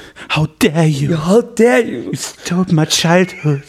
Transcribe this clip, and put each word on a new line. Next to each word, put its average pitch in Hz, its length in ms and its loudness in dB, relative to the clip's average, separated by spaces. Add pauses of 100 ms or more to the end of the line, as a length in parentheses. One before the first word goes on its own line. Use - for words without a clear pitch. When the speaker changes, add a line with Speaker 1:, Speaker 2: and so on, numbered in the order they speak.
(360)
Speaker 1:
How 156 100 0 (120)
dare 160 280 2
you? 143 260 0
Speaker 2:
Ja, 160 160 -4
how 226 140 4 (120)
dare 240 280 4
you? - 280 -6
Speaker 1:
You - 40 -6
stole - 580 -4
my 156 140 4
childhood. 160 840 0